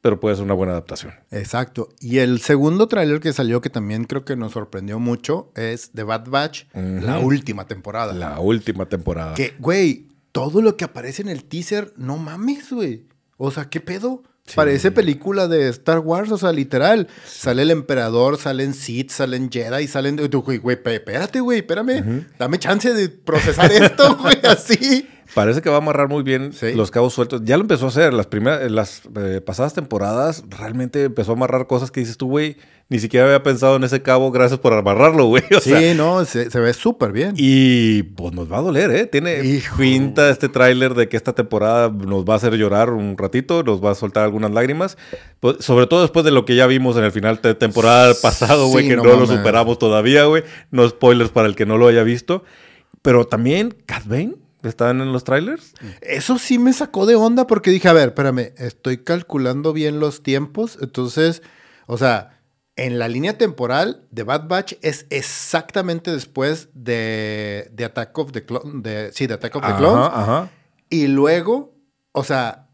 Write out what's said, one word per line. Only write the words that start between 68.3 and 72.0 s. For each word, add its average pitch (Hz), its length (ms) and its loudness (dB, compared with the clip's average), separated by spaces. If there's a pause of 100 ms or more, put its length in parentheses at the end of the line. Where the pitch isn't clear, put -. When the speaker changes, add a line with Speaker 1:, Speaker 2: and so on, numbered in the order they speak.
Speaker 2:
the 120 120 -10
Clone, 131 380 -10
de, 107 300 -10
sí, 135 140 -6
de 113 80 -4
Attack 110 220 -10
of 139 60 -8
the 101 60 -4
Speaker 1:
Ajá, 101 100 -2
Speaker 2:
Clones. 156 340 4
Speaker 1:
ajá. 123 380 -2 (400)
Speaker 2:
Y 156 180 0
luego, 170 640 0 (380)